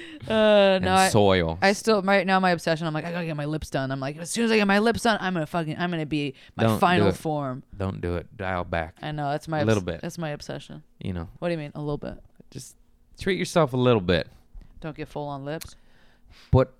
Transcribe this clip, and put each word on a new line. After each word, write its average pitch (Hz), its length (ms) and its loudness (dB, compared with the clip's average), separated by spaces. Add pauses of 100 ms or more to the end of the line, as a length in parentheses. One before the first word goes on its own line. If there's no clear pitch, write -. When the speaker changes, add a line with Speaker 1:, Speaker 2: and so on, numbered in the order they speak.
(260)
Speaker 1:
Uh, 208 500 6
Speaker 2:
And 185 100 0
Speaker 1:
no, 185 80 2
I, 190 160 6
Speaker 2:
soil. 92 500 4
Speaker 1:
I 196 140 4
still, 214 260 2
right 196 260 2
now, 190 140 4
my 185 120 4
obsession, 165 340 -2
I'm 156 80 -4
like, 156 100 -4
"I 170 80 -8
gotta 175 140 -4
get 156 100 -6
my 147 80 -6
lips 151 240 -6
done." 135 220 -4
I'm 135 100 -6
like, 139 160 -6
"As 165 140 -10
soon 233 160 -2
as 220 40 0
I 226 60 2
get 208 100 4
my 196 120 4
lips 214 240 2
done, 220 180 2
I'm 185 140 -4
gonna 160 100 -2
fucking, 156 340 -4
I'm 175 120 -2
gonna 160 160 -4
be 143 280 -4 (220)
my 110 60 0
Speaker 2:
Don't 110 140 4
do - 40 -2
Speaker 1:
final 185 280 4
Speaker 2:
it. 180 80 0
Speaker 1:
form." 139 460 -6 (140)
Speaker 2:
Don't 98 240 -4
do 87 160 -2
it. - 180 -10
Dial 92 300 -4
back. 85 380 -4
Speaker 1:
I 151 100 -8
know. 147 180 -4
That's 151 180 -4
my 156 120 -2
Speaker 2:
a 143 60 2
little 110 160 4
Speaker 1:
obs-, - 40 -8
Speaker 2:
bit. 82 140 -6
Speaker 1:
that's 170 160 -10
my 160 140 -6
obsession. 147 520 -12 (160)
Speaker 2:
You 98 140 -8
know. 87 160 -6 (120)
Speaker 1:
What 175 80 -4
do 175 40 -2
you 165 60 -4
mean, 147 160 -10
a 147 60 -12
little 147 180 -4
bit? - 200 -10 (320)
Speaker 2:
Just - 260 -18 (440)
treat 185 180 -2
yourself 160 360 2
a - 20 0
little 123 240 4
bit. 87 280 0 (520)
Speaker 1:
Don't 156 160 -12
get 151 120 -12
full 147 200 -8
on 139 160 -10
lips. 156 320 -10 (760)
Speaker 2:
Put 127 300 4